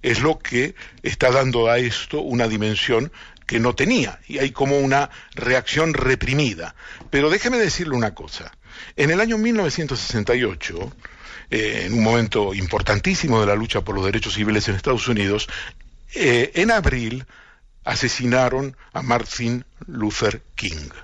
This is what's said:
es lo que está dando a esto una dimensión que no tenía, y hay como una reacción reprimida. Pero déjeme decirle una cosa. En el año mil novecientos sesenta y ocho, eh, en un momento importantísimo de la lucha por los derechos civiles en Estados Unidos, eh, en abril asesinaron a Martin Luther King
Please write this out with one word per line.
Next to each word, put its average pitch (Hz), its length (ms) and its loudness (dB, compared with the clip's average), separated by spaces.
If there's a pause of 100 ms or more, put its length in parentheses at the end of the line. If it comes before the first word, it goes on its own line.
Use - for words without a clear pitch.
es 117 180 0
lo 156 180 2
que 123 380 -2 (260)
está 127 300 2
dando 123 360 4
a 120 100 4
esto 127 420 -2
una 120 260 0
dimensión 110 640 0 (360)
que 117 120 -2
no 123 160 2
tenía, 160 540 0
y 143 100 -8
hay 135 140 0
como 139 260 2
una 139 320 2 (240)
reacción 131 580 0
reprimida. 127 840 0 (340)
Pero 143 200 4
déjeme 240 280 0
decirle 165 380 0
una 110 180 0
cosa. - 380 -16 (420)
En 143 160 2
el 180 100 2
año 226 180 2
mil 226 180 2
novecientos 151 420 -2
sesenta 113 360 0
y 127 100 2
ocho, 98 480 -6 (580)
eh, 110 340 -2
en 95 80 -4
un 113 100 2
momento 107 520 2
importantísimo 107 840 0
de 104 60 4
la 101 80 4
lucha 107 280 -2
por 104 120 -6
los 95 120 0
derechos 104 260 -2
civiles 107 360 0
en 101 80 0
Estados 123 320 0
Unidos, 104 380 0 (680)
eh, 123 400 2
en 202 160 2
abril 131 560 0 (580)
asesinaron 127 920 0 (180)
a - 80 -6
Martin 120 600 -2 (220)
Luther 107 560 -2 (120)
King 76 340 -8 (160)